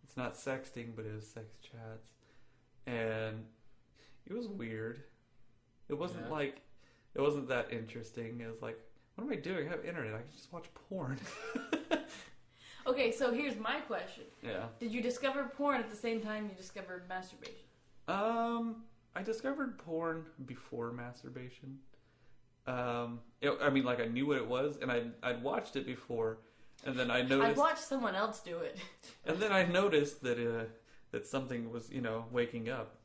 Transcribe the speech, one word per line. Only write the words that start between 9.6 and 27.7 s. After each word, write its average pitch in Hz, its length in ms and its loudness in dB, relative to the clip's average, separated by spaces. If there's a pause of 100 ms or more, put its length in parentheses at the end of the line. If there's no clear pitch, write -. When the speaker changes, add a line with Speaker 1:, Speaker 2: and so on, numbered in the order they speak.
Speaker 1:
I 170 40 -4
have 156 140 -4
internet. 131 300 -4
I 113 80 -4
can - 80 -14
just - 200 -18
watch 170 140 -10 (240)
porn." 147 300 -2 (360)
<laughs> - 40 0 (1300)
Speaker 3:
Okay, 254 240 6
so 233 220 4
here's 262 240 0
my 233 240 0
question. 180 420 -4 (200)
Speaker 1:
Yeah. 107 220 -2 (140)
Speaker 3:
Did 226 140 -2
you 240 80 0
discover 269 560 0
porn 277 220 4
at 220 100 -4
the 214 60 -10
same 226 260 0
time 214 280 -2
you 190 60 -10
discovered 185 540 -10
masturbation? - 460 -8 (520)
Speaker 1:
Um, 226 760 2 (320)
I 190 80 -4
discovered 254 560 0
porn 165 460 0 (200)
before 120 460 -4
masturbation. 127 880 -10 (880)
Um, 120 520 0 (220)
it, 139 200 6
I 143 80 8
mean, 135 160 6
like, 123 140 4
I 117 60 4
knew 123 220 2
what 143 100 6
it 113 100 0
was, 135 340 2
and 127 100 0
I'd, 117 200 2 (120)
I'd 120 200 2
watched 117 320 0
it 135 100 0
before, 113 540 0 (460)
and 131 120 -2
then 123 120 4
I 123 100 6
Speaker 3:
I - 40 4
Speaker 1:
noticed 269 360 8
Speaker 3:
watched 302 240 8